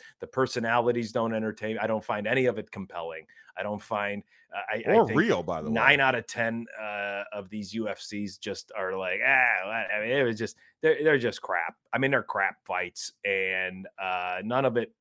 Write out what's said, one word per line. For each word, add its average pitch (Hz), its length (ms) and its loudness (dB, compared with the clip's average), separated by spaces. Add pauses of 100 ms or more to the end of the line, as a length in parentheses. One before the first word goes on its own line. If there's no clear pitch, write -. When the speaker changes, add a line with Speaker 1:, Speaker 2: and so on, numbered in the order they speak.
(200)
Speaker 1:
The 92 80 -10
personalities 120 840 2
don't 113 220 0
entertain. 110 440 -2
I 104 80 -2
don't 110 180 0
find 107 220 -4
any 127 200 2
of 110 120 2
it 107 140 -8
compelling. 82 560 -8 (280)
I 90 60 -6
don't 101 200 -4
find, 101 420 -4 (280)
uh, - 160 -6
I, 110 240 -2
I 196 40 6
Speaker 2:
Or 220 120 6
Speaker 1:
think 113 120 2
Speaker 2:
real, 170 240 2
by 82 180 -2
the 76 60 -6
way. 76 60 0
Speaker 1:
nine 135 260 6
out 131 160 4
of 117 100 -4
ten, 117 400 -2 (160)
uh, 101 500 -4
of 101 180 -8
these 101 260 -8
U 110 120 -2
F 101 140 -6
Cs 101 360 -8
just - 380 -8
are 95 220 -2
like, 95 260 -2
ah, 113 640 2 (100)
I 107 60 -2
mean, 113 100 -2
it 139 120 4
was 117 140 2
just, 110 200 -6 (240)
they're, 156 220 4
they're 156 160 6
just 117 220 -2
crap. 85 340 -2 (180)
I 113 40 0
mean, 135 140 2
they're 123 120 4
crap 98 420 0
fights, 90 480 -6 (100)
and, 95 640 -2 (140)
uh, 90 420 -2
none 127 220 2
of 120 120 2
it 113 240 0